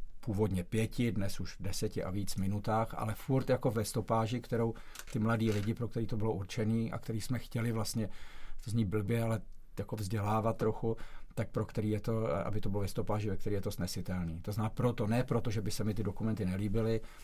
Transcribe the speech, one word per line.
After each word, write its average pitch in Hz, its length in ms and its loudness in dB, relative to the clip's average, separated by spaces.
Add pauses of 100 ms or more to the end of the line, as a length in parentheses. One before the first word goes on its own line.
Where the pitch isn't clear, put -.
(200)
původně 95 440 2
pěti, 113 480 0
dnes 98 280 0
už 92 200 -6
deseti - 440 -2
a - 80 -2
víc 98 240 0
minutách, 104 580 0
ale 110 200 -2
furt 131 360 0
jako 123 220 2
ve 110 140 0
stopáži, 113 560 0
kterou 117 320 0 (400)
ty 120 60 0
mladí 110 320 4
lidi, 101 220 2
pro 117 140 -4
který 113 200 -2
to 117 100 0
bylo 107 160 2
určený 110 580 0
a - 60 -4
který 110 240 -4
jsme 120 180 0
chtěli 117 320 -2
vlastně, 110 380 0 (540)
to 104 80 -4
zní 113 140 4
blbě, 107 380 2
ale 113 180 2 (380)
jako - 160 -4
vzdělávat 107 640 2
trochu, 113 400 2 (360)
tak 113 160 -2
pro - 160 0
který 107 240 0
je 107 100 2
to, 113 280 0 (180)
aby 107 160 2
to - 80 2
bylo 101 120 2
ve 98 60 2
stopáži, 104 420 0
ve 95 80 2
který 107 180 2
je 98 60 0
to 104 100 0
snesitelný. 90 720 -2
To 104 100 -4
znamená 110 180 0
proto, 117 380 2
ne 117 160 4
proto, 117 280 0
že 107 100 0
by 107 100 0
se - 120 0
mi 107 100 2
ty 107 100 0
dokumenty 107 420 0
nelíbily, 107 560 2 (220)